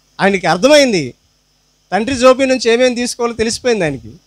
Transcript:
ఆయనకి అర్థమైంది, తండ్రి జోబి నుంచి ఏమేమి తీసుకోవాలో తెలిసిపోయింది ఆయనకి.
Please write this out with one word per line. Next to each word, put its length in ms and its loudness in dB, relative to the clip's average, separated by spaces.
ఆయనకి 260 0
అర్థమైంది, 640 2
తండ్రి 240 -2
జోబి 300 4
నుంచి 260 0
ఏమేమి 240 2
తీసుకోవాలో 380 -4
తెలిసిపోయింది 500 -2
ఆయనకి. 240 -6